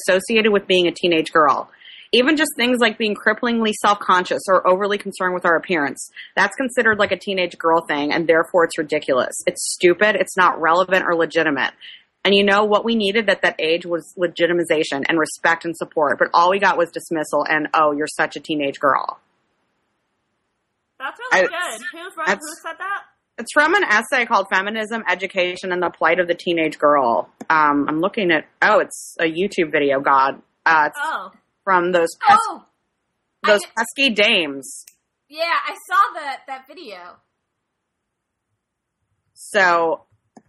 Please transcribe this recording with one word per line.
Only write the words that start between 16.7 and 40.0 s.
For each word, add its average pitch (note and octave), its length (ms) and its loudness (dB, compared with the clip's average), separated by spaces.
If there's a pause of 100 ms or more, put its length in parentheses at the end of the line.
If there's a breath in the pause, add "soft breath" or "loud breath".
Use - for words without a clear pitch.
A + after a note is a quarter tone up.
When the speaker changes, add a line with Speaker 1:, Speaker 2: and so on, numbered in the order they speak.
Speaker 1:
was E3 140 -2
dismissal D#3 580 -4
and, D3+ 240 0
"Oh, D3+ 200 4
you're D3 160 -4
such D#3 280 -4
a D3+ 40 -12
teenage C#3+ 380 -4
girl." - 400 0 (1800)
Speaker 2:
That's C#4 200 -12
really F#3+ 280 0
Speaker 1:
I, - 20 0
Speaker 2:
good. E4+ 440 -8
Who's, F4 220 -14
who D#4+ 120 -8
Speaker 1:
that's, D4+ 360 -6
Speaker 2:
said E4 160 -10
that? F#4+ 240 -8 (360)
Speaker 1:
it's A#3 160 -10
from D4+ 200 4
an G4 100 2
essay A3+ 420 0
called G3 260 0
"Feminism, G#3+ 560 -4
Education, F3+ 640 -4
and F3+ 100 -2
the E3+ 60 0
Plight E3 320 0
of F3 80 0
the E3+ 60 0
Teenage E3 440 -4
Girl." C3+ 520 2 (180)
Um, D3 400 2
I'm D#3 120 -4
looking F#3+ 320 -2
at, D#3 120 0 (160)
oh, G3 200 4
it's - 380 -8
a E3+ 60 -2
YouTube E3 480 -2
video, C#3+ 280 2
God. C#3 420 2 (240)
Uh, D#3 220 4
it's - 120 -12
Speaker 2:
Oh. A#3+ 300 -6 (340)
Speaker 1:
from F3+ 280 2
those E3+ 180 2 (100)
pes-, G#4 180 6
Speaker 3:
Oh! G4 260 -6 (840)
Speaker 1:
those G#3 180 4
Speaker 3:
I - 40 -18 (100)
Speaker 1:
pesky C4 320 0
dames. F#3 760 -2 (460)
Speaker 3:
Yeah, D#4 140 -6
I D4+ 300 -4 (140)
saw F#4 320 0
that, C4+ 280 -10
that C4 200 -14
video. C#4 300 -18 (2250)
Speaker 1:
So, E3+ 680 0 (460)